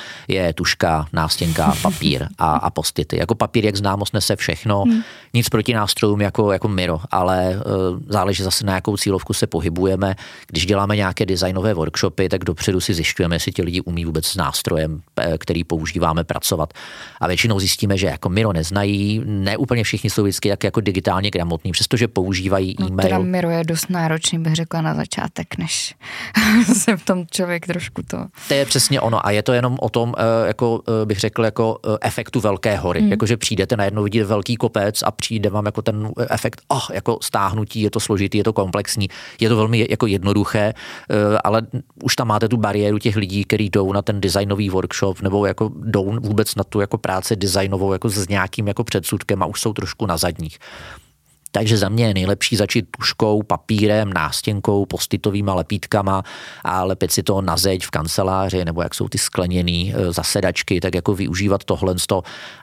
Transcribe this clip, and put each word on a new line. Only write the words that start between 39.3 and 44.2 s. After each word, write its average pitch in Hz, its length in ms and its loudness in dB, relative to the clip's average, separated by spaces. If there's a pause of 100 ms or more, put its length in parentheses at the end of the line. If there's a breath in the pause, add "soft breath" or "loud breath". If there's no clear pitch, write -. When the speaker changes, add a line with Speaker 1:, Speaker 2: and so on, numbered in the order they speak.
Speaker 1:
je 113 80 4
to 113 80 4
velmi 110 340 4
jako 117 160 2
jednoduché, 101 680 2 (360 loud breath)
eh, 104 340 4
ale 110 180 4 (400)
už - 140 0
tam 123 120 0
máte 107 200 4
tu 117 80 2
bariéru 104 420 2
těch 107 180 0
lidí, 98 280 0
kteří 104 260 2
jdou 98 220 2
na 101 100 2
ten 101 180 0